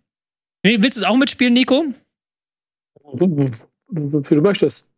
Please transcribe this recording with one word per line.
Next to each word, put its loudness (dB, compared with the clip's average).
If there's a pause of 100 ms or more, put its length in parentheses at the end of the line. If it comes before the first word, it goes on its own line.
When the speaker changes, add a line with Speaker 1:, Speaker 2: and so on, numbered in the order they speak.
(600)
Speaker 1:
Wie, 2
willst 0
du -6
es -2
auch 2
mitspielen, 0
Nico? 2 (1300)
Speaker 2:
Wie -4
du 2
möchtest. 0 (100)